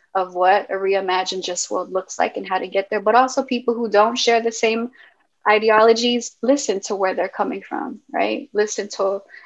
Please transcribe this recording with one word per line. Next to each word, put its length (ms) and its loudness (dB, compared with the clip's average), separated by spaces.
of 200 -2
what 360 2
a 40 -2
reimagined 680 -2
just 280 -6
world 200 -4
looks 280 -6
like 180 -2
and 100 -8
how 120 -2
to 100 -6
get 220 -2
there, 100 -2
but 140 2
also 280 2
people 300 -4
who 160 -4
don't 280 4
share 260 2
the 100 -2
same 380 -2
ideologies, 960 4
listen 380 2
to 140 -6
where 200 -2
they're 140 -2
coming 340 -6
from, 380 -10
right? 400 -2
Listen 360 -2
to 340 -4